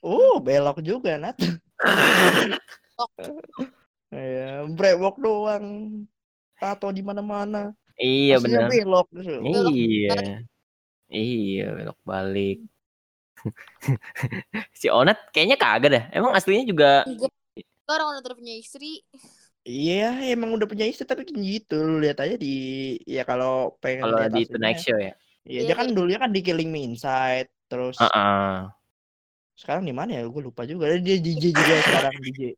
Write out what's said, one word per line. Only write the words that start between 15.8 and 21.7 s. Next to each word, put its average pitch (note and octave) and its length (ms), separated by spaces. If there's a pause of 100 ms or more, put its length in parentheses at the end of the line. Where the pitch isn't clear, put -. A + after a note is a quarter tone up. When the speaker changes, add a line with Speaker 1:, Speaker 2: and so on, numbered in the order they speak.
Speaker 3:
dah. A#2+ 120 (120)
Emang A#3+ 160
aslinya G3 320
juga D3 400
Speaker 2:
Enggak. C3 300 (520)
Orang D4+ 320
udah B3+ 160
punya A#3+ 240
istri. C#4+ 480 (600)
Speaker 1:
Iya, F#3 640
emang A#3 240
udah G#3+ 160
punya G#3+ 160
istri, B3+ 200
tapi C4 200
kan D#4 160
gitu, F#3+ 400